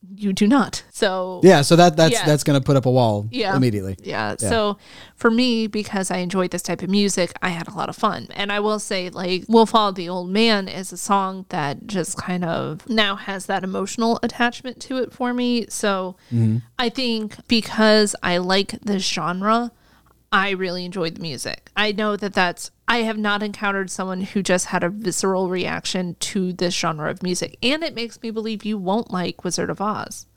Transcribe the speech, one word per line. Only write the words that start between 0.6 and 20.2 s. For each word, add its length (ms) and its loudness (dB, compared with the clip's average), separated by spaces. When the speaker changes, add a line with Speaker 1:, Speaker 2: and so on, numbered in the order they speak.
Speaker 1:
So 500 -2
Speaker 2:
Yeah, 200 10
so 120 6
that, 220 8
that's, 160 6
Speaker 1:
yeah. 120 0
Speaker 2:
that's 200 4
gonna 160 4
put 160 4
up 100 4
a 40 4
wall 420 4
Speaker 1:
Yeah. 240 0
Speaker 2:
immediately. 460 0
Speaker 1:
Yeah. 360 -4
Speaker 2:
Yeah. 100 -2
Speaker 1:
So 300 0
for 120 2
me, 380 2
because 460 -4
I 60 -2
enjoyed 340 -2
this 100 -6
type 200 -6
of 80 -6
music, 420 2
I 60 -2
had 180 -6
a 80 -16
lot 140 -4
of 80 -10
fun. 360 -2
And 200 -6
I 80 -2
will 180 0
say, 320 -6
like, 380 -4
Wolf 220 8
Hall 220 4
the 160 -6
Old 220 -6
Man 380 2
is 240 -10
a 40 -14
song 520 -2
that 400 -6
just 280 -4
kind 280 -4
of 440 -4
now 280 0
has 300 -10
that 180 -2
emotional 580 -2
attachment 600 -4
to 160 -6
it 140 -4
for 220 -4
me. 340 0
So 460 -2
Speaker 2:
Mm-hmm. 260 2
Speaker 1:
I 120 0
think 460 -4
because 760 4
I 160 0
like 340 0
this 200 -2
genre, 680 0